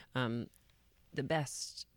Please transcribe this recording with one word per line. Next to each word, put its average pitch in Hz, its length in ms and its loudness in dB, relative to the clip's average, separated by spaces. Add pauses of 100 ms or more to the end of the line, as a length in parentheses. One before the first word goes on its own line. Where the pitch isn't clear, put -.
(160)
Um, 120 320 2 (640)
the 135 100 0
best - 720 0